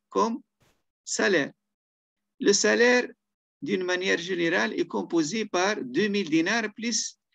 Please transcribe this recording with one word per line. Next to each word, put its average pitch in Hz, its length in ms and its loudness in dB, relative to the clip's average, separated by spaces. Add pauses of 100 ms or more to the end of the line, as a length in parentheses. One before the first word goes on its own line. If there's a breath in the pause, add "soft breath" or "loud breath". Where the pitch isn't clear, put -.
comme 220 320 0 (640)
salaire. 175 480 0 (880)
Le 190 100 4
salaire, 226 580 4 (520)
d'une 185 240 -2
manière 185 320 0
générale, 180 600 -2
est 175 100 -2
composé 175 580 -2
par 202 360 -2
deux 143 280 -2
mille 202 200 -2
dinars 208 440 0
plus - 440 -6 (180)